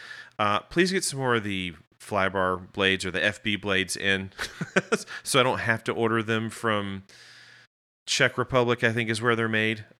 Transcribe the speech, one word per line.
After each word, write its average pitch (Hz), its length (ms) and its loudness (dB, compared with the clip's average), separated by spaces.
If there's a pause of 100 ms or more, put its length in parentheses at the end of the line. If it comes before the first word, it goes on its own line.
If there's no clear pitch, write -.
(380)
uh, 104 220 2
please 180 300 0
get 185 140 -2
some 135 140 -4
more 127 160 2
of 110 100 0
the 92 300 -4 (260)
Flybar 92 720 0
blades 95 320 2
or 92 60 -4
the 85 120 -2
F 104 200 0
B 104 140 0
blades 95 420 -2
in 95 340 -2 (460)
<laughs> - 440 -4
so - 160 2
I 127 40 6
don't 120 160 2
have 113 260 0
to 123 80 -2
order 113 300 2
them 110 260 -2
from 101 540 -4 (1040)
Czech - 320 2
Republic, 120 440 2
I 117 100 4
think 113 180 -2
is 110 100 -2
where 117 160 2
they're 113 120 0
made. 110 360 0 (160)